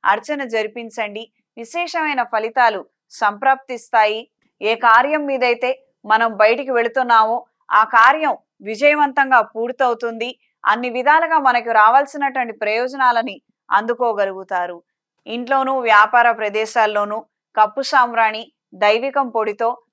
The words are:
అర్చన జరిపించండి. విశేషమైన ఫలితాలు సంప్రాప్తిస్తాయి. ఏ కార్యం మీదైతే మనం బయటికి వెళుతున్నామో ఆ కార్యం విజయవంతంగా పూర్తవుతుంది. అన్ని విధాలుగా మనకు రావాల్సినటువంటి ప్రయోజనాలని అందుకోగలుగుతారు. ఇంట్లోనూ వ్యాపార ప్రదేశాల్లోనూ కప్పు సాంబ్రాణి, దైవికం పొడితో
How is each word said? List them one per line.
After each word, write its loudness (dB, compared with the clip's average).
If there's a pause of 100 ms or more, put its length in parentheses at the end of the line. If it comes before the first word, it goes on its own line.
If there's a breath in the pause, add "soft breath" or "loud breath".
అర్చన -2
జరిపించండి. -8 (240)
విశేషమైన -6
ఫలితాలు -2 (240)
సంప్రాప్తిస్తాయి. -2 (320)
ఏ 0
కార్యం 4
మీదైతే -2 (360)
మనం 0
బయటికి 0
వెళుతున్నామో 0 (240)
ఆ 4
కార్యం 4 (240)
విజయవంతంగా 0
పూర్తవుతుంది. -4 (360)
అన్ని 0
విధాలుగా 2
మనకు 0
రావాల్సినటువంటి 2
ప్రయోజనాలని -2 (280)
అందుకోగలుగుతారు. -4 (440)
ఇంట్లోనూ -4
వ్యాపార 4
ప్రదేశాల్లోనూ -2 (380)
కప్పు 0
సాంబ్రాణి, 0 (220)
దైవికం 0
పొడితో -4 (240)